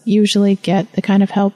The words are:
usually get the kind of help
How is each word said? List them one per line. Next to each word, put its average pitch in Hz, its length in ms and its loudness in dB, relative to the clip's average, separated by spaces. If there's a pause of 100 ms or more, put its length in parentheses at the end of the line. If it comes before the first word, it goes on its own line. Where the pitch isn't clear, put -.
usually 202 500 0
get 185 380 -4
the - 80 -2
kind 196 200 2
of 196 80 0
help 202 260 -2